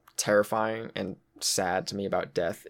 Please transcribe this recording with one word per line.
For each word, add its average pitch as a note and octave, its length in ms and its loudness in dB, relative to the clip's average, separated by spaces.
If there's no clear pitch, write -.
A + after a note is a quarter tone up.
terrifying A2 800 2
and G2 220 -4
sad F#2 460 0
to - 100 -8
me G2 120 -2
about F2+ 260 -2
death F2 360 -2